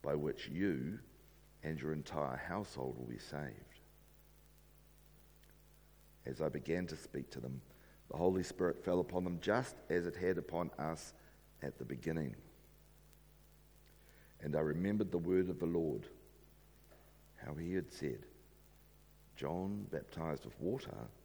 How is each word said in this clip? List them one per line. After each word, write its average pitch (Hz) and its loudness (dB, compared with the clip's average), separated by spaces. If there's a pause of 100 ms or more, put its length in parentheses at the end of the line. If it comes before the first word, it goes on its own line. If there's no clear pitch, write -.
by 71 2
which 76 0
you 85 2 (640)
and 78 -2
your 76 0
entire 73 0
household 67 -2
will 62 -6
be 58 -6
saved.' 65 -8 (2500)
As 65 -4
I 78 4
began 80 0
to 80 -4
speak - -6
to 65 -8
them, 64 -4 (440)
the 67 -6
Holy 90 6
Spirit 85 2
fell 90 4
upon 90 2
them 87 0
just 117 2 (140)
as 87 4
it 82 -2
had 92 2
upon 85 -2
us 80 -4 (500)
at 69 -4
the 65 -6
beginning. 73 -2 (2000)
And 73 -2
I 76 6
remembered 90 2
the 90 0
word 90 6
of 87 -2
the 87 2
Lord, 82 2 (1300)
how - -6
he 82 -2
had 90 0
said, 65 -4 (1120)
'John 92 -2
baptized 80 -4
with - -12
water 87 -2 (160)